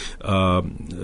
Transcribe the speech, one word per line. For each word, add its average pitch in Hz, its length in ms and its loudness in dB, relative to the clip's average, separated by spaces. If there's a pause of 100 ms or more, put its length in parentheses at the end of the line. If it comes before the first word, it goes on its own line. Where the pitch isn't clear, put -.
(200)
A, 92 420 4
e, 82 420 -8